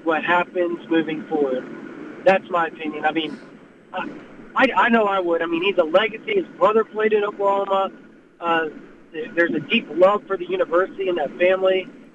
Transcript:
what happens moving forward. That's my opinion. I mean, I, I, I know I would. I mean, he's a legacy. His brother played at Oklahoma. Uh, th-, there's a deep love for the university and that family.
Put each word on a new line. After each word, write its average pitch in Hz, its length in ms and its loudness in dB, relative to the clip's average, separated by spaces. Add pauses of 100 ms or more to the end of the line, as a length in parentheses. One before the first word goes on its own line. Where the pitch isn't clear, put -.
what 156 180 0
happens 175 560 0 (100)
moving 160 360 0
forward. 135 400 -2 (600)
That's 190 260 4
my 165 180 0
opinion. 151 360 -8
I 156 60 2
mean, 151 260 -4 (560)
I, 185 160 -8 (460)
I, 247 120 4 (100)
I 214 140 4
know 226 160 4
I 196 140 2
would. 170 200 0
I 165 60 -2
mean, 165 160 -2
he's 190 160 2
a 170 60 4
legacy. 214 500 0
His 180 120 0 (120)
brother 214 260 4
played 214 300 -2
at 208 80 2
Oklahoma. 196 680 0 (480)
Uh, 165 300 0 (440)
th-, 156 220 -8
there's 170 200 2
a 147 60 -2
deep 208 320 -2
love 190 340 4
for 190 100 -2
the 175 80 -8
university 180 640 -2
and 175 80 -2
that 143 220 -4
family. 185 500 2 (260)